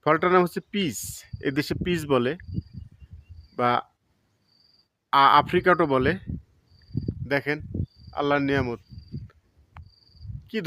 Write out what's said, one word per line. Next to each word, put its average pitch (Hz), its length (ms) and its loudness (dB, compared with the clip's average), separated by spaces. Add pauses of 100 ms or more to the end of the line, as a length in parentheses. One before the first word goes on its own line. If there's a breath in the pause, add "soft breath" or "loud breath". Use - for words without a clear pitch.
ফলটার 160 320 2
নাম 180 120 6
হচ্ছে - 160 -6 (100)
পিচ। 185 260 -2 (500)
এদেশে 143 260 -2 (100)
পিচ 175 160 -2 (140)
বলে 123 180 2 (1300)
বা 123 120 0 (1500)
আ-, 135 200 8
আফ্রিকাটও 175 540 2
বলে। 131 180 2 (1200)
দেখেন 143 260 -2 (600)
আল্লাহর 143 300 0
নিয়ামত, 131 320 -2 (1700)
কি 220 160 -6